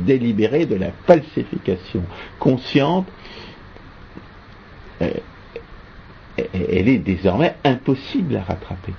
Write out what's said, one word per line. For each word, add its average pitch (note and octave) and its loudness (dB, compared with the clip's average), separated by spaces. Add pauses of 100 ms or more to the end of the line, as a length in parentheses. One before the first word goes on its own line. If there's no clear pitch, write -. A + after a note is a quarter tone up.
délibérée, A#2 2
de A2 0
la F#2 -2 (160)
falsification - 0 (360)
consciente, C#3+ 2 (1900)
euh, - 0 (1400)
elle F#2 0
est C3 4
désormais F#2+ 2
impossible C3+ 0
à G#2 -4
rattraper. F#2 -8